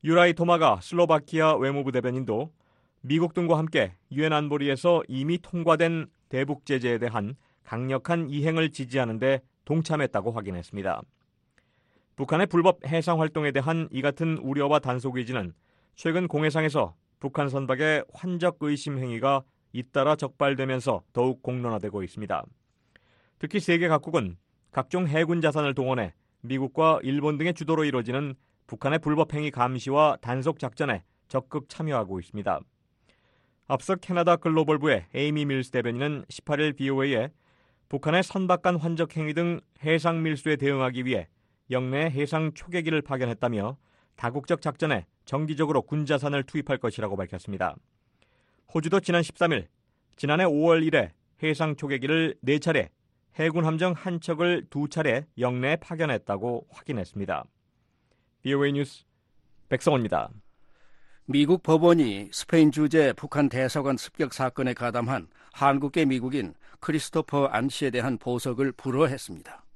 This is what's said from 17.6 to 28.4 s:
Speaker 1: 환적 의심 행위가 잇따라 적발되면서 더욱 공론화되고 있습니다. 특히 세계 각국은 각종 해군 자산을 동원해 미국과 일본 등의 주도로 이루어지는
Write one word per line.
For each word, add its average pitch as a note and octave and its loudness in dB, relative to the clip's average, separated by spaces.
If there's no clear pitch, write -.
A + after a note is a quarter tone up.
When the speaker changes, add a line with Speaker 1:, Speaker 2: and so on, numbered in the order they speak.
Speaker 1:
환적 F3 -2
의심 D3 -4
행위가 C3 0
잇따라 C3+ 0
적발되면서 C3+ -2
더욱 B2 0
공론화되고 A2 -4
있습니다. F2+ -6
특히 - -4
세계 E3+ 2
각국은 D3 0
각종 F3+ -2
해군 D#3+ 2
자산을 D3 2
동원해 B2 -2
미국과 C3+ 2
일본 C#3+ 0
등의 E3 -2
주도로 D#3 0
이루어지는 C3 -2